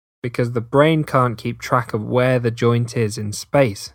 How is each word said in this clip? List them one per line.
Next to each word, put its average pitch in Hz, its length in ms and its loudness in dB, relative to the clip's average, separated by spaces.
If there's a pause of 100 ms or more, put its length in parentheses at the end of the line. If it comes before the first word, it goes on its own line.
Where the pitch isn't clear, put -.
(200)
because 120 300 -2
the 123 100 -2
brain 147 440 4
can't 123 340 0
keep 117 220 -8
track 123 340 -2
of 107 80 -2
where 123 380 2
the 117 100 0
joint 117 460 0
is 110 200 -2
in 104 160 -6
space, - 640 0